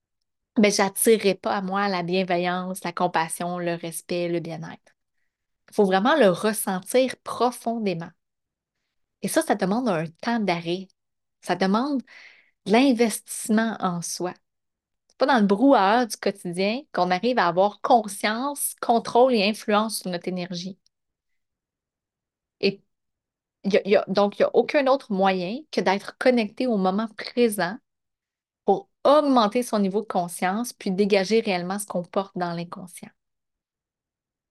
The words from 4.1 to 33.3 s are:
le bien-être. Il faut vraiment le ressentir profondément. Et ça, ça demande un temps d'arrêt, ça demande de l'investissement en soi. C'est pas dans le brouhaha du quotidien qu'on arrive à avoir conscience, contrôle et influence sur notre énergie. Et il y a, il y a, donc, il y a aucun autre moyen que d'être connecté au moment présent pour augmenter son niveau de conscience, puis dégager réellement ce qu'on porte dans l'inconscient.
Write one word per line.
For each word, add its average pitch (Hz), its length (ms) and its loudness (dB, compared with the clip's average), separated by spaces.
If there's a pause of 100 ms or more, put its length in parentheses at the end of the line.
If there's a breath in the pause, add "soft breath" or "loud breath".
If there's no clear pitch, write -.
le 170 120 -2
bien-être. 165 540 -14 (760)
Il - 40 -20
faut 214 120 4
vraiment 196 300 2
le 233 140 6
ressentir 214 920 -2
profondément. 220 840 -4 (1120)
Et 202 60 -4
ça, 320 140 2
ça 294 120 0
demande 226 340 -2
un 165 180 -2 (160)
temps 233 160 -2
d'arrêt, 175 500 -4 (560)
ça 180 120 -2
demande 226 460 0 (640 loud breath)
de 185 60 0
l'investissement 226 1080 0
en 175 220 -4
soi. 180 320 -8 (760)
C'est - 100 -20
pas 254 80 2
dans 269 140 4
le 202 60 4
brouhaha 220 600 4
du - 100 -10
quotidien 196 680 -4 (100)
qu'on 180 180 0
arrive 226 280 0
à 185 100 2
avoir 185 340 0
conscience, 233 960 0
contrôle 240 540 2
et 202 140 2
influence 214 520 -2
sur 185 100 -8
notre 175 180 -6
énergie. 180 500 -8 (1800)
Et 196 220 -2 (840)
il 196 100 -2
y - 40 6
a, - 60 2
il 190 80 -2
y 208 40 6
a, - 120 2
donc, 202 300 2
il - 40 4
y - 20 4
a - 120 0
aucun 262 320 2
autre 269 240 0
moyen 190 480 0 (120)
que - 80 -2
d'être 190 380 -2
connecté 247 480 0
au 233 120 0
moment 190 380 0
présent 208 600 -2 (880)
pour 190 240 0 (160)
augmenter 262 580 4
son 226 180 -4
niveau 196 220 0
de 220 40 -12
conscience, 185 640 -4
puis - 180 -6
dégager 196 500 2
réellement 190 380 -4
ce - 80 -10
qu'on 180 180 -6
porte - 320 -6
dans 175 180 -4
l'inconscient. 175 560 -12 (1400)